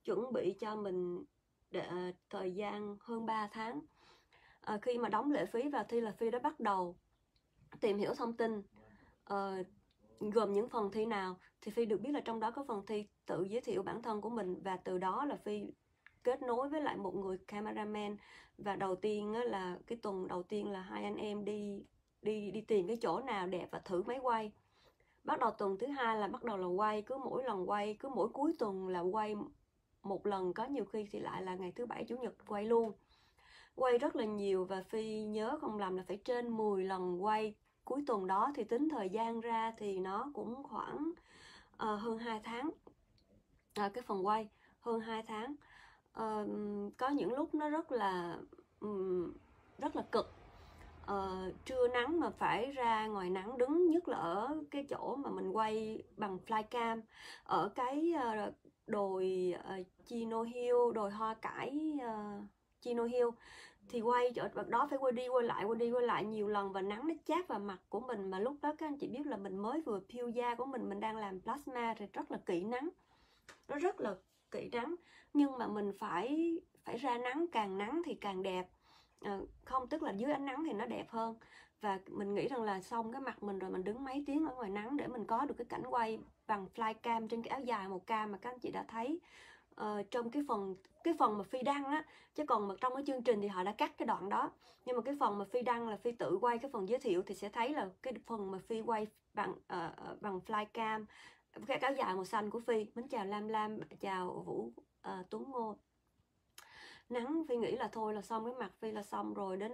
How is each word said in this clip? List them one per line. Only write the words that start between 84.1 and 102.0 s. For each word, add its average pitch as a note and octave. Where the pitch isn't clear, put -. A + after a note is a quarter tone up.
tiếng D4
ở B3+
ngoài A#3
nắng G#3+
để -
mình A#3
có A#3
được -
cái A#3+
cảnh -
quay A3+
bằng G3+
flycam A3+
trên A3+
cái A3+
áo C#4
dài A3
màu F#3
cam G#3+
mà G3
các A#3+
anh B3
chị -
đã G3
thấy, B3
ờ, G#3
trong A#3
cái D4
phần, G3
cái E4
phần A3
mà G3+
Phi B3+
đăng C#4+
á. D4+
Chứ D4+
còn A3
mà F#3+
trong B3+
cái C#4
chương B3+
trình A3+
thì G3+
họ F#3
đã G3+
cắt D4+
cái D4+
đoạn G3+
đó. B3+
Nhưng B3
mà A#3+
cái C#4
phần G#3
mà G3+
Phi B3
đăng A#3
là G#3
Phi A#3+
tự F3+
quay A#3+
cái C#4
phần G3
giới B3
thiệu F#3+
thì G3
sẽ G3+
thấy B3
là A3
cái B3+
phần G#3
mà F#3+
Phi A3
quay A3
bằng, G3
ờ, E3+
ờ, -
bằng G3
flycam, A3
cái C4
áo C4
dài G3+